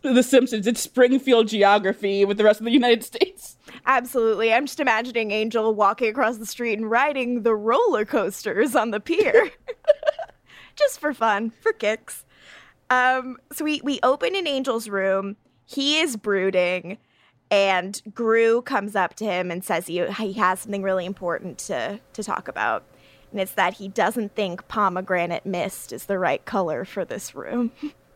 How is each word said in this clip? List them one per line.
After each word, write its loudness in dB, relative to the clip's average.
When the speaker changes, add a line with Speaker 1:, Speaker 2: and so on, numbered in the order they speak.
Speaker 1:
The 4
Simpsons. 4
It's 0
Springfield 4
geography 2
with -2
the 2
rest 6
of -8
the 0
United 4
States. -4
Speaker 2:
Absolutely. 2
I'm 2
just -8
imagining 0
Angel 0
walking 2
across 0
the -12
street -4
and -4
riding 0
the 4
roller 2
coasters 0
on 2
the -4
pier. 2
<laughs> -18
Just 0
for -2
fun, -2
for 0
kicks. -6
Um, 0
so -8
we, -2
we -2
open 2
in -2
Angel's -2
room. -2
He -2
is -2
brooding, 0
and 0
Gru 2
comes -4
up 0
to -8
him -2
and -6
says -2
he, -2
he -6
has 0
something -6
really -2
important -6
to, -6
to -10
talk -6
about. -4
And -8
it's -4
that 0
he -14
doesn't -2
think -6
pomegranate -2
mist -6
is -12
the -2
right 0
color -2
for -6
this -10
room. -4
<laughs> -10